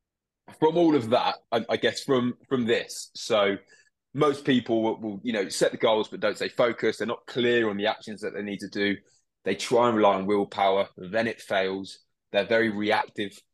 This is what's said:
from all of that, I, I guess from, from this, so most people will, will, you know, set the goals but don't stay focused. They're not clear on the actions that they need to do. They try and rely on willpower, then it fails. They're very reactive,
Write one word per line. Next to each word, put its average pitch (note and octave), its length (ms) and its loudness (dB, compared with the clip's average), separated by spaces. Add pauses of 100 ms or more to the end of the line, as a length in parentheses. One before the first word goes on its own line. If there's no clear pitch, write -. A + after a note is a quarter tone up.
(580)
from D#3+ 180 2
all E3 200 6
of A2+ 140 -2
that, - 260 0 (160)
I, A2+ 180 0
I A2+ 60 0
guess A2 260 -2
from, B2 320 0 (140)
from B2 180 0
this, - 480 -2
so G2+ 420 0 (560)
most C#3+ 320 0
people A#2 380 2
will, A2 180 -2
will, G#2 220 -8
you A#2+ 100 -4
know, G2 160 -2
set - 220 0
the A#2+ 80 -8
goals A2 300 2
but F#2+ 100 -14
don't G2+ 180 -2
stay F#2+ 120 -4
focused. A2+ 500 0
They're G#2 80 -4
not A#2+ 200 -6
clear A#2+ 440 0
on G2+ 60 -4
the G2+ 100 -2
actions G#2+ 360 -6
that G2+ 120 -8
they G2+ 80 -8
need G2+ 180 -8
to G2+ 80 -8
do. G2+ 280 0 (480)
They G2 100 -2
try A#2+ 320 2
and A#2 100 2
rely G2+ 180 6
on F#2+ 120 -2
willpower, G2 720 0
then G#2+ 320 -4
it G#2+ 120 -8
fails. F#2+ 600 -4 (320)
They're G2+ 140 2
very A2+ 240 2
reactive, G#2 720 -2 (140)